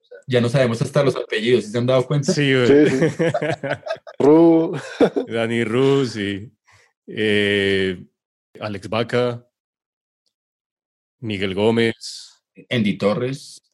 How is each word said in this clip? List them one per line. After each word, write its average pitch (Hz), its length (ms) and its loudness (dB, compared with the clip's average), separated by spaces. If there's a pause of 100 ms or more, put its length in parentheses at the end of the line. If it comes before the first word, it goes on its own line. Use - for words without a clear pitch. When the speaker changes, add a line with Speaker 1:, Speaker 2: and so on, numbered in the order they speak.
(280)
Speaker 1:
Ya 123 140 2
no 120 80 0
sabemos 120 320 0
hasta - 220 0
los 127 120 0
apellidos, 110 500 0
¿sí - 60 -14
se 120 60 -4
han 117 80 -2
dado 127 200 2
cuenta? 147 280 -2
Speaker 2:
Sí, 143 200 2
güey. 139 360 6
Speaker 3:
Sí, 139 200 0
sí. - 140 -4 (480)
Speaker 2:
<laughs> - 480 -10
Speaker 3:
Ru. 165 580 6 (500)
Speaker 2:
Dani 117 360 -2
Ru, 135 420 2
sí. 104 460 -8 (560)
Eh, 98 1000 0 (540)
Alex 104 300 -10
Vaca. 120 580 -4 (1700)
Miguel 98 360 -6
Gómez. 113 880 -2 (260)
Speaker 1:
Andy 107 280 -2
Torres. 123 640 -4 (120)